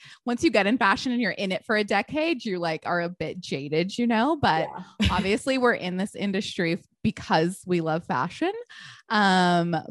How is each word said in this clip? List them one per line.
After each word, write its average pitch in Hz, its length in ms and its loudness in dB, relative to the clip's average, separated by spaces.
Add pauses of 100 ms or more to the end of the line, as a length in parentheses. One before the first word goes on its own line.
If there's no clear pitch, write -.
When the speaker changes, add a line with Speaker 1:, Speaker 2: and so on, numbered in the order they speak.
(260)
Speaker 1:
once 240 160 -2
you 330 80 4
get 208 160 4
in 233 100 2
fashion 233 360 2
and 240 100 0
you're 190 80 0
in 190 220 -4
it - 120 -4
for 214 120 0
a 214 80 2
decade, 247 600 -2
you, 185 140 -2
like, 160 260 -2
are 170 160 0
a 170 80 -2
bit 170 320 -8
jaded, 156 560 -2
you 240 120 0
know, 240 340 2
but 160 260 2
Speaker 2:
Yeah. 185 140 -12 (160)
<laughs> 202 140 4
Speaker 1:
obviously 208 440 0
we're 240 180 4
in 180 240 -4
this 202 180 -6
industry 190 560 -2
f-, 165 80 -2 (240)
because 170 600 0
we 180 160 0
love 160 260 -2
fashion. 170 460 -2 (560)
Um, 180 680 4 (140)